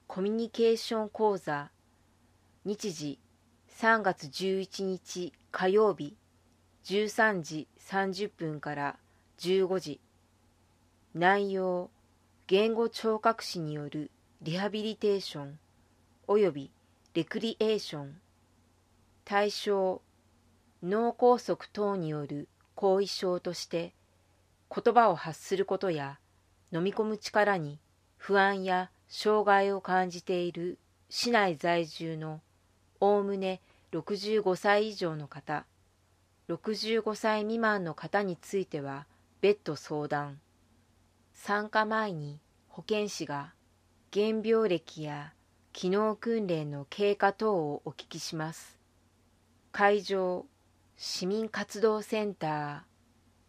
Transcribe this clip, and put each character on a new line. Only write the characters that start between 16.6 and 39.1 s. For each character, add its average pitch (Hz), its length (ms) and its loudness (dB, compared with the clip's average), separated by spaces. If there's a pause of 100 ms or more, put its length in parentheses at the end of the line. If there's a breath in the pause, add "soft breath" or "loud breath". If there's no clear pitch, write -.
レ 165 80 2
ク 214 160 -6
リ 220 200 -4
エ 220 160 2
ー 196 40 -2
シ - 160 -8
ョ 147 80 -8
ン。 143 180 -16 (1000)
対 208 260 2
象、 196 540 0 (800)
脳 220 300 0
梗 247 260 6
塞 175 180 -2 (160)
等 208 220 0
に 165 140 -2
よ 151 180 -4
る 143 200 -8 (280)
後 196 260 4
遺 196 60 0
症 180 320 -2
と 175 140 -6
し - 120 -10
て、 170 300 -4 (760)
言 - 240 2
葉 233 160 8
を 170 60 4
発 156 260 -8
す - 160 -2
る 190 80 0
こ 190 140 -2
と 190 100 0
や、 143 300 -4 (520)
飲 170 120 -2
み 196 100 0
込 220 100 0
む 214 140 -2
力 202 400 2
に 147 220 -6 (380)
不 196 220 2
安 196 240 4
や 185 260 0 (180)
障 214 380 2
害 196 260 6
を 196 100 -2
感 185 280 2
じ 175 140 -10
て 180 180 0
い 175 100 -4
る 170 260 -6 (320)
市 - 220 -2
内 202 240 4
在 170 300 2
住 160 320 -8
の 156 240 -8 (580)
お 202 180 6
お 202 60 2
む 196 140 -2
ね 190 240 -2 (300 soft breath)
六 170 260 -4
十 208 240 0
五 185 140 2
歳 208 340 4
以 208 40 -8
上 170 220 -4
の 147 120 -10
方、 147 380 -8 (800)
六 190 280 -4
十 220 260 0
五 214 140 -2
歳 214 260 0
未 220 180 -2
満 208 240 0
の 160 100 -4
方 196 300 -2
に 185 120 -4
つ - 220 -6
い 185 80 -2
て 151 160 -6
は 139 240 -10 (360 soft breath)